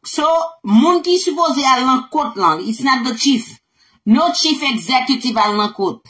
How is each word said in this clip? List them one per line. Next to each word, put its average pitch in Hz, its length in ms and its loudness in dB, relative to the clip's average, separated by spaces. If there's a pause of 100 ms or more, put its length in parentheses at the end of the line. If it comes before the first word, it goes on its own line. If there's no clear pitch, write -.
So, - 220 -4 (380)
moun 285 420 4
ki 359 160 2
sipoze 302 400 -2
al 262 240 2
nan 262 240 0
kote 294 320 -4
lan, 165 220 0
it's 220 180 -6
not 262 240 0
the 254 100 -4
chief. 247 440 -2 (460)
No 302 280 4
chief 311 300 -2
executive 254 760 -2
al 208 180 2
nan 208 180 -2
kote. 180 360 -6